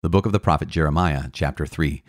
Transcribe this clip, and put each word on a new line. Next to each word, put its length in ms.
The 60
book 160
of 80
the 80
prophet 280
Jeremiah, 600
chapter 360
three, 420